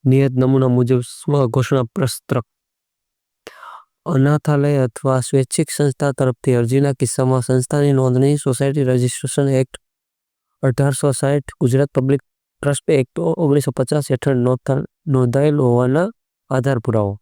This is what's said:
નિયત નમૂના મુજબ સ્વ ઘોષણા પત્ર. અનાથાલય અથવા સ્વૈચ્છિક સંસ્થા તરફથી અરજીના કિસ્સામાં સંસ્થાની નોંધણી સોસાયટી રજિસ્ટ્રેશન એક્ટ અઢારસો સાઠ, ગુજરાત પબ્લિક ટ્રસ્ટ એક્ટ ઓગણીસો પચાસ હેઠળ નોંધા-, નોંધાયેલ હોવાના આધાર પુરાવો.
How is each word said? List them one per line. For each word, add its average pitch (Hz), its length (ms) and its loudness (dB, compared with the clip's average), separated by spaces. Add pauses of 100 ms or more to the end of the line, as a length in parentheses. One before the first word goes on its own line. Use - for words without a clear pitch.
નિયત 135 260 4
નમૂના 131 360 2
મુજબ 123 320 2
સ્વ 139 480 -2
ઘોષણા 127 360 0
પત્ર. - 580 -4 (1600)
અનાથાલય 143 800 2
અથવા 131 360 -2
સ્વૈચ્છિક 135 500 -2
સંસ્થા 143 420 -2
તરફથી 127 420 0
અરજીના 131 400 2
કિસ્સામાં 131 480 0
સંસ્થાની 139 500 0
નોંધણી 131 460 2
સોસાયટી 139 460 -2
રજિસ્ટ્રેશન 127 680 -2
એક્ટ 131 280 -2 (840)
અઢારસો 139 480 0
સાઠ, 139 320 -2 (180)
ગુજરાત 135 260 2
પબ્લિક 135 340 0 (400)
ટ્રસ્ટ 143 280 -4
એક્ટ 143 300 0
ઓગણીસો 147 520 0
પચાસ 143 400 -2
હેઠળ 131 240 0
નોંધા-, 127 500 -2 (220)
નોંધાયેલ 135 520 0
હોવાના 127 500 2 (400)
આધાર 131 300 0
પુરાવો. 107 420 -2